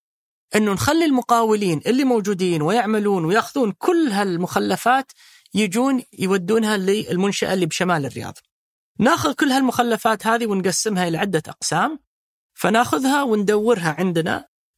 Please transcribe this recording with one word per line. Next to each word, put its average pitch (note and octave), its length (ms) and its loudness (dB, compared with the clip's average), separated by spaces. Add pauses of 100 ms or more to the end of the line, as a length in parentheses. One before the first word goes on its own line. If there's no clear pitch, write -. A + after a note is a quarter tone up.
(560)
إنه G#3 160 2
نخلي D#4 320 2
المقاولين A3 840 2
اللي B3+ 180 2
موجودين F#3+ 580 0
ويعملون G3+ 640 0
ويأخذون G#3+ 480 0
كل E4 400 0
هالمخلفات G3+ 1000 -2 (420)
يجون A#3 480 0 (160)
يودونها G#3 580 0
للمنشأة F#3+ 760 -2
اللي F3+ 120 0
بشمال D#3+ 400 -2
الرياض. A2 320 -12 (600)
ناخذ D4+ 340 2
كل C#4 200 0
هالمخلفات A#3+ 760 0
هذه A#3 200 0
ونقسمها F#3 640 -2
إلى D#3+ 100 -2
عدة E3+ 300 -2
أقسام، A#3 500 -4 (560)
فناخذها C4 680 0
وندورها G#3 760 0
عندنا، F3 500 -2 (300)